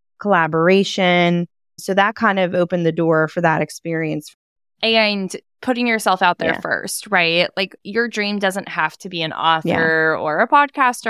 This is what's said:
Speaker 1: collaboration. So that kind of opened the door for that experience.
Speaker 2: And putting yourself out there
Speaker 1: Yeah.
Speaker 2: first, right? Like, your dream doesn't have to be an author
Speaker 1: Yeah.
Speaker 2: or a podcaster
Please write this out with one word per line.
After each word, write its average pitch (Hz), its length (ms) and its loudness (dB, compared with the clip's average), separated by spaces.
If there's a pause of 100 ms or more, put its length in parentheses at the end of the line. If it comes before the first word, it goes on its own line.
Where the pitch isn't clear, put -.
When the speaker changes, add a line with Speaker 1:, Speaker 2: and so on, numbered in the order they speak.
(200)
Speaker 1:
collaboration. 175 1300 2 (320)
So - 160 -6
that 202 220 2
kind 202 240 0
of 180 140 0
opened 175 320 0
the 165 60 2
door 160 360 0
for - 120 -6
that 160 220 2
experience. 156 720 -6 (480)
Speaker 2:
And 208 520 0 (280)
putting 240 240 -2
yourself 214 360 0
out 175 160 2
there 165 160 -2
Speaker 1:
Yeah. - 60 -8
Speaker 2:
first, - 480 -6
right? 175 480 2
Like, 196 180 -4 (100)
your 233 240 -2
dream 208 320 -4
doesn't 190 280 -2
have 156 300 -4
to 202 100 -14
be 170 140 -6
an 160 100 -4
author 160 840 0
Speaker 1:
Yeah. 82 60 -6
Speaker 2:
or 156 180 -2
a 240 80 2
podcaster 277 600 2